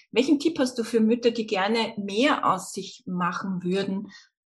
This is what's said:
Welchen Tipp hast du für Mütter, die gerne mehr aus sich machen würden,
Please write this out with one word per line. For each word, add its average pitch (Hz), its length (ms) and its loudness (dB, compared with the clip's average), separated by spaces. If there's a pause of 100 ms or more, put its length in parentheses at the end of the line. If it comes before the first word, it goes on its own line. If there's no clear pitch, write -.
(100)
Welchen 277 280 4
Tipp 330 200 0
hast 254 200 0
du 226 60 0
für 226 160 2
Mütter, 233 300 4
die 226 160 -2
gerne 214 500 0
mehr 208 540 0
aus 185 220 -2
sich - 340 -12
machen 180 560 -4
würden, 196 480 -2 (380)